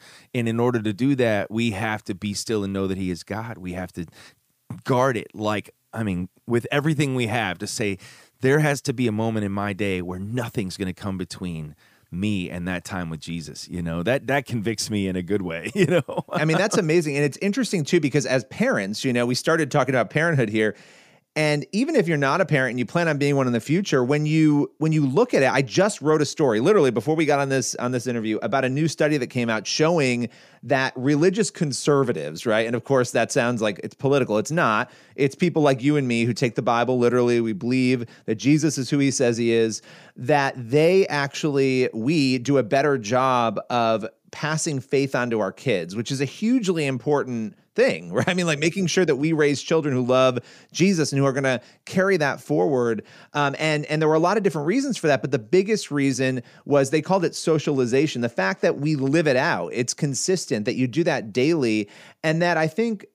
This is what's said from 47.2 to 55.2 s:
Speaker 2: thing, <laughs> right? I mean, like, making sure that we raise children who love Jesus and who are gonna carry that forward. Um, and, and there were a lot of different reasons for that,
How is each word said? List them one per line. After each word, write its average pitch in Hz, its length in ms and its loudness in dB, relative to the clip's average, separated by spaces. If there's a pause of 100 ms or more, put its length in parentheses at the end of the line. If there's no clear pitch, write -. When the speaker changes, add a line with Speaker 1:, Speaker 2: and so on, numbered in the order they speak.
Speaker 2:
thing, 87 380 0
<laughs> - 20 -6
right? 117 140 0
I 185 60 2
mean, 180 120 -2
like, 151 140 0
making 175 280 0
sure 185 180 2
that 156 100 2
we 156 180 0
raise 147 280 2
children 151 320 0
who 127 80 0
love 127 380 2 (320)
Jesus 170 400 2
and 139 80 0
who 139 60 4
are 135 80 2
gonna 131 280 0 (240)
carry 190 320 0
that 143 240 -2
forward. 127 600 0 (300)
Um, 143 260 0
and, 151 260 -2
and 156 160 -2
there 156 80 2
were 156 60 4
a 160 40 2
lot 180 180 2
of 214 60 0
different 160 240 -2
reasons 262 300 -2
for 165 100 -2
that, 139 140 4